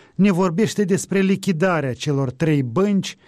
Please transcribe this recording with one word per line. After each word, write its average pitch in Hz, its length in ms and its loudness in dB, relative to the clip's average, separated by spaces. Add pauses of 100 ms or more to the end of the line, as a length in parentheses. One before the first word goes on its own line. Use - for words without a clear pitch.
(140)
ne 196 160 4
vorbește 185 540 0
despre 190 360 -2
lichidarea 185 760 0
celor 139 360 -2
trei 147 320 0
bănci 190 540 -2 (120)